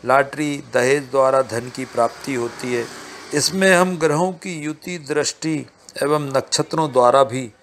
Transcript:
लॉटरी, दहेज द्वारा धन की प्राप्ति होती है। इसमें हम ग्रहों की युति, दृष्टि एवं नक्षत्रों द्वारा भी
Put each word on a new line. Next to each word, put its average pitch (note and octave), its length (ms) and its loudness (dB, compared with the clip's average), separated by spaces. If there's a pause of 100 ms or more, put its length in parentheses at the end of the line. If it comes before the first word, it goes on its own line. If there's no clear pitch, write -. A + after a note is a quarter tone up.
लॉटरी, C#3 540 2 (160)
दहेज B2+ 380 2
द्वारा C3+ 320 4
धन B2 320 -6
की C3 100 -6
प्राप्ति A#2+ 480 -2
होती B2 400 -4
है। A#2 120 -2 (480)
इसमें F#3+ 400 2
हम F3+ 240 2
ग्रहों D#3+ 360 2
की F3 220 -10
युति, D3+ 440 -8
दृष्टि D3 560 -4 (480)
एवं D3 260 0
नक्षत्रों C#3+ 640 -2
द्वारा B2 320 6
भी B2 260 -4 (140)